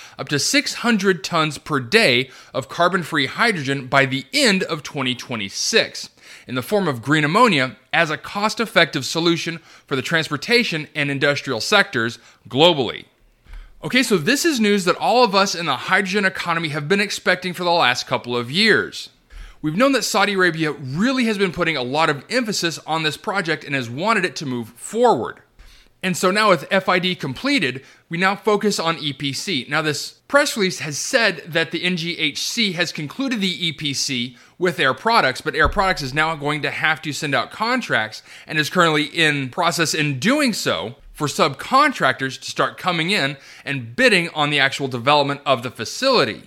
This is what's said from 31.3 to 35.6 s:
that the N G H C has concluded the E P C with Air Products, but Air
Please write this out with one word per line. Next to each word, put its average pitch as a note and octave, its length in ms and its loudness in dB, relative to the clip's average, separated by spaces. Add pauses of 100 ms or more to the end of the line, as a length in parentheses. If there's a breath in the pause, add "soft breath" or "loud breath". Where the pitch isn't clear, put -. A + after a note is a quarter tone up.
that D#3+ 240 -2
the E3 120 -6
N F3+ 140 0
G E3 220 -6
H D3 240 -2
C G#3+ 300 -2
has E3+ 200 -4
concluded A#3 480 -4
the F3 260 -2
E D#3+ 60 -2
P C#3+ 220 -6
C B2+ 420 -4 (220 loud breath)
with F3 200 -2
Air C3+ 140 2
Products, E3+ 480 2
but D3 140 -4
Air D3 160 4